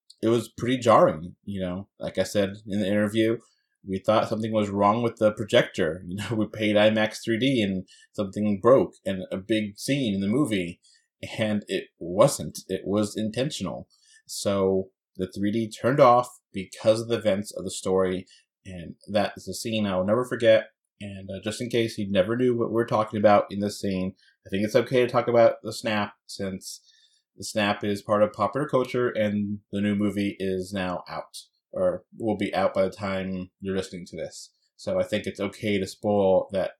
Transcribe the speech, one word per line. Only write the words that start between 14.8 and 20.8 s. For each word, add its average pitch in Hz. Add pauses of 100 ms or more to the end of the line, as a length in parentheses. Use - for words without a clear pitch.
the 92
three 101
D 113
turned 135
off 123 (240)
because 110
of 113
the 113
events 104
of -
the 95
story. 95 (360)
And 87 (140)
that 101
is -
a 92
scene 110
I 95
will 92
never 113
forget. 113 (380)